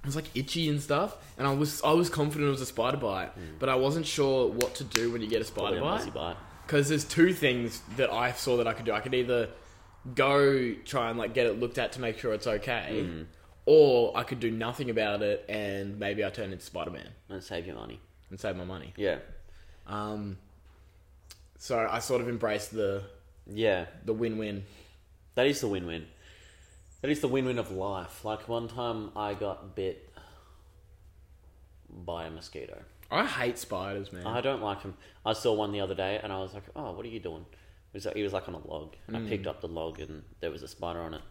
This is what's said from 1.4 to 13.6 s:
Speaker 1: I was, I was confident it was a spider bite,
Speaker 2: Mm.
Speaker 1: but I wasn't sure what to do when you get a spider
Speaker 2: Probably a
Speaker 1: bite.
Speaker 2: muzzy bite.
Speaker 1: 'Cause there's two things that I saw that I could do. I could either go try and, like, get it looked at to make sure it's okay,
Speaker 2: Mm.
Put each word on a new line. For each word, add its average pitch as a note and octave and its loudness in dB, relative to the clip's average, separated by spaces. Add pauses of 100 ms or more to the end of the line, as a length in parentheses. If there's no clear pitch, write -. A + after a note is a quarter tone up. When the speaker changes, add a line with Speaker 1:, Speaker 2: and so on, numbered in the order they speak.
Speaker 1:
I C#3 4
was, D3 0
I D3+ 6
was E3+ 6
confident D3 0
it - 4
was C3+ 0
a B2+ -4
spider B2+ 0
bite, G2 -2
Speaker 2:
Mm. D#2+ -12
Speaker 1:
but C3 2
I C3 4
wasn't C#3+ 4
sure C3+ 4
what A#2+ 2
to C#3 -6
do A#2 2
when A#2 -2
you G#2+ -4
get A2 2
a A2 -2
spider - -6
Speaker 2:
Probably F#2 2
a - 0
Speaker 1:
bite. D3+ 2 (100)
Speaker 2:
muzzy - -4
bite. E2 -4 (300)
Speaker 1:
'Cause C#3+ 4
there's D3 2
two F3 6
things B2 2 (160)
that C3 4
I B2 2
saw B2 2
that A#2 4
I A2 2
could A#2 -8
do. A2+ 2
I G#2 2
could B2+ -2
either A#2+ 4 (680)
go C3+ 6 (120)
try A#2+ 0
and, A#2 -2
like, A2+ -2
get A#2+ 6
it G#2+ 0
looked A#2+ 0
at A#2 0
to C3 -10
make A2+ -2
sure A#2 0
it's G#2+ -2
okay, G#2+ 0
Speaker 2:
Mm. E2 -6 (380)